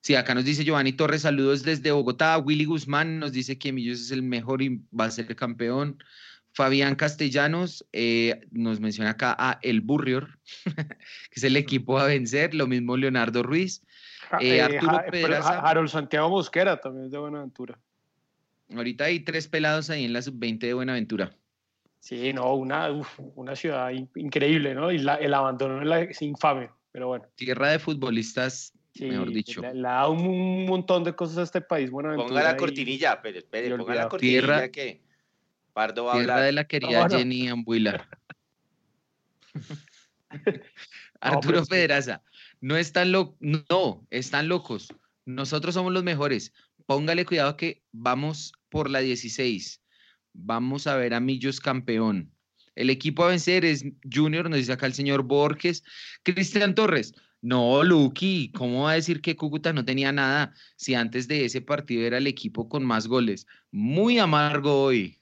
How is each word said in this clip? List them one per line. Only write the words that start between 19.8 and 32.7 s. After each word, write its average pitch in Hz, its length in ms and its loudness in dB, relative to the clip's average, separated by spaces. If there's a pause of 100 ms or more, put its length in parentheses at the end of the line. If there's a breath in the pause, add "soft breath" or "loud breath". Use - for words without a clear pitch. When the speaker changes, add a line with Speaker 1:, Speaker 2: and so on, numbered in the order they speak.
Speaker 1:
ahí 147 140 -4
en 117 80 -2
la 120 100 -4
sub-veinte 120 440 -6
de 120 80 -2
Buenaventura. 117 600 -4 (640)
Speaker 2:
Sí, 127 360 -6
no, 127 200 0
una, 139 380 -2
uf, 143 260 -8 (180)
una 135 200 -10
ciudad 135 340 -4
in-, 131 260 -6
increíble, 143 580 2
¿no? 156 180 -2
Y 170 60 0
la, 143 180 2
el 147 180 0
abandono 135 460 0
es, 147 80 -2
la, 165 140 4
es 170 200 -8
infame, 143 460 0 (240)
pero 127 160 -6
bueno. 123 160 -6 (120)
Speaker 1:
Tierra 127 340 0
de 156 80 4
futbolistas, 127 960 -4 (220)
Speaker 2:
Sí, 139 120 -8
Speaker 1:
mejor 104 260 -4
dicho. 110 280 -6
Speaker 2:
le, 127 140 -8
le 127 140 -4
ha 123 40 0
dado 139 200 2
un, 165 120 0
un 185 420 0
montón 185 360 2
de 170 140 -4
cosas 165 220 -4
a 175 40 0
este 170 180 -2
país, 147 300 -2
Buenaventura, 139 380 -4
Speaker 3:
Ponga 131 160 2
la 160 80 4
Speaker 2:
y - 40 0
Speaker 3:
cortinilla, 135 640 -2